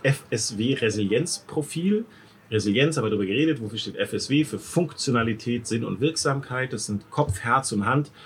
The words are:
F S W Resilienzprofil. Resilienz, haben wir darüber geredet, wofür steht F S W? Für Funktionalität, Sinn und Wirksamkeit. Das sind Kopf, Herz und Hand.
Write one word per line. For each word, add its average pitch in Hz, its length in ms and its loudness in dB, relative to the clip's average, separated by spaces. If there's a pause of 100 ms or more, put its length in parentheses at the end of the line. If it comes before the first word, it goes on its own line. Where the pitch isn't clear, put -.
F 139 280 2
S 117 280 -2
W 123 160 2
Resilienzprofil. 147 1300 0 (460)
Resilienz, 110 460 2
haben 120 80 0
wir 107 60 0
darüber 101 160 0
geredet, 135 360 0
wofür 107 160 -8
steht 98 180 -8
F - 160 -2
S 101 160 -4
W? 147 160 4
Für 107 140 -4
Funktionalität, 120 1080 0
Sinn 113 180 0
und 101 160 -4
Wirksamkeit. 135 720 -2
Das 107 140 -6
sind 104 240 -4
Kopf, 147 300 0
Herz 127 320 2
und 101 140 0
Hand. 143 260 2 (140)